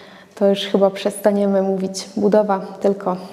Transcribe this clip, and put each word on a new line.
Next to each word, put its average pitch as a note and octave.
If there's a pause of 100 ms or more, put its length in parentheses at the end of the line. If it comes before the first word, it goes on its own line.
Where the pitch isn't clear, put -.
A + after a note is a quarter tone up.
(380)
to G3+
już G3
chyba G3
przestaniemy G3+
mówić F#3+
budowa, G3+ (200)
tylko G3 (160)